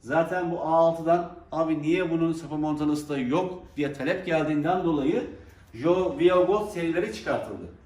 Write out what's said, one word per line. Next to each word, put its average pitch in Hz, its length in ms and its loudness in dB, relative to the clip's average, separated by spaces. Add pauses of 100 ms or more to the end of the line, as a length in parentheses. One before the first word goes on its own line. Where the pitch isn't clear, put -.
Zaten 165 500 0
bu 170 100 -4
A 156 160 0
altıdan 165 540 4 (220)
"Abi 160 300 0
niye 170 280 2
bunun 165 220 2
sapı 156 220 -8
montanısı 151 540 -2
da 143 100 -2
yok?" 160 440 -2 (140)
diye 143 160 -2
talep 165 340 -4
geldiğinden 160 580 0
dolayı 165 460 0 (440)
Jo-, 156 440 0
Viagold 180 500 4
serileri 175 460 -2
çıkartıldı. 104 540 -6 (180)